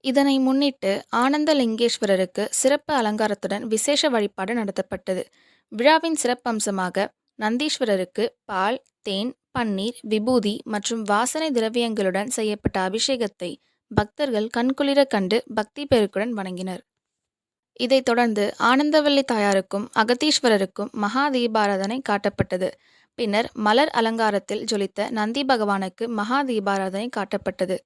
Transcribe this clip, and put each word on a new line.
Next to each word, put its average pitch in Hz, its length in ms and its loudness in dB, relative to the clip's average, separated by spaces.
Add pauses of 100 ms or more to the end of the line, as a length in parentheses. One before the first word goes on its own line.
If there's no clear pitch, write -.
இதனை 277 380 2
முன்னிட்டு 262 640 0 (120)
ஆனந்தலிங்கேஸ்வரருக்கு 233 1300 0
சிறப்பு 285 440 0
அலங்காரத்துடன் 214 680 -2
விசேஷ 247 460 0
வழிபாடு 208 460 -2
நடத்தப்பட்டது. 196 720 -4 (440)
விழாவின் 311 540 2
சிறப்பம்சமாக 208 840 -2 (340)
நந்தீஸ்வரருக்கு 220 840 -2 (160)
பால், 208 380 -2 (200)
தேன், 208 320 -4 (240)
பன்னீர், 214 420 -2
விபூதி 214 640 0
மற்றும் 220 380 -4
வாசனை 247 480 0
திரவியங்களுடன் 220 760 0
செய்யப்பட்ட 208 640 -2
அபிஷேகத்தை 220 680 -4 (380)
பக்தர்கள் 214 640 0
கண்குளிர 269 500 2
கண்டு 208 360 0 (120)
பக்தி 220 320 -6
பெருக்குடன் 220 460 2
வணங்கினர். 185 480 -8 (920)
இதைத் 254 320 2
தொடர்ந்து 233 540 2
ஆனந்தவல்லி 285 640 4 (100)
தாயாருக்கும் 202 640 0
அகத்தீஸ்வரருக்கும் 226 960 2
மகா 240 400 -2
தீபாராதனை 220 800 0
காட்டப்பட்டது. 196 640 -2 (440)
பின்னர் 220 380 -2
மலர் 220 380 2
அலங்காரத்தில் 220 720 -2
ஜொலித்த 202 460 -4
நந்தி 226 340 -2
பகவானுக்கு 208 640 0
மகா 240 380 -2
தீபாராதனை 202 720 -2
காட்டப்பட்டது. 190 680 -4